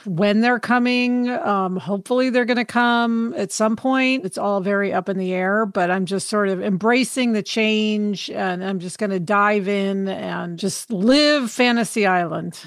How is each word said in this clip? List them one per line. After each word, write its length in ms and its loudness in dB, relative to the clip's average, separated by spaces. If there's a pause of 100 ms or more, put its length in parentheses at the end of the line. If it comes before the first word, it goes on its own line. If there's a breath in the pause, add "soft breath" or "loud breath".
when 380 2
they're 180 2
coming. 720 2
Um, 460 -2
hopefully 520 -2
they're 160 2
gonna 220 0
come 680 2
at 160 -4
some 260 0
point. 500 0
It's 100 -10
all 240 0
very 320 0
up 160 -2
in 80 -2
the 160 -2
air, 320 2
but 260 0
I'm 140 0
just 240 -4
sort 220 2
of 120 -2
embracing 680 2
the 100 0
change, 840 0
and 340 -4
I'm 160 -4
just 200 -10
gonna 220 -2
dive 480 2
in 400 0
and 500 -6
just 340 -6
live 540 4
Fantasy 600 0
Island. 600 -2